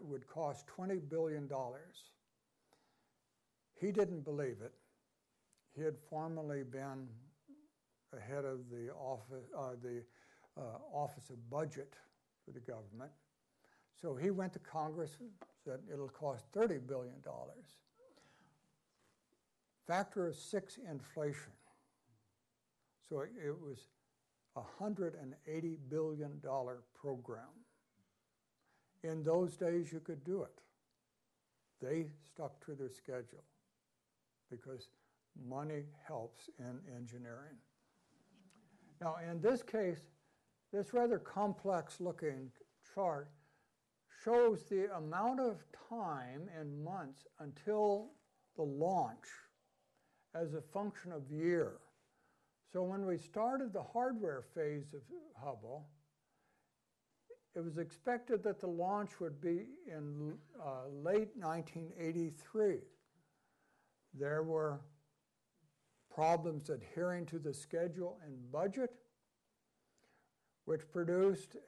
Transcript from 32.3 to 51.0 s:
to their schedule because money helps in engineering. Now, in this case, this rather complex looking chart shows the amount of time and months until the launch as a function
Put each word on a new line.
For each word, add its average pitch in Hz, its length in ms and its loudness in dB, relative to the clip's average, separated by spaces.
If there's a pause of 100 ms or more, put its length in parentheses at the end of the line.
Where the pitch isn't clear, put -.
to 151 80 -6
their 135 160 -4
schedule - 540 -8 (1080)
because 123 380 -10 (600)
money 147 360 -4 (220)
helps 120 520 -8
in 127 220 -8 (160)
engineering. 120 600 -12 (1400)
Now, 165 160 -2 (140)
in 170 100 -2
this 240 220 6
case, 180 380 0 (720)
this 202 200 0
rather 240 260 6
complex 196 800 2
looking 151 500 -2 (440)
chart 156 340 2 (960)
shows 233 400 8
the 196 320 2
amount 185 420 2
of 220 240 2 (260)
time 156 600 -4 (100)
and 147 240 -4
months 160 440 -6 (120)
until 208 720 4 (460)
the 165 60 2
launch 147 640 4 (1080)
as 165 200 0
a 156 60 -2
function 196 520 -2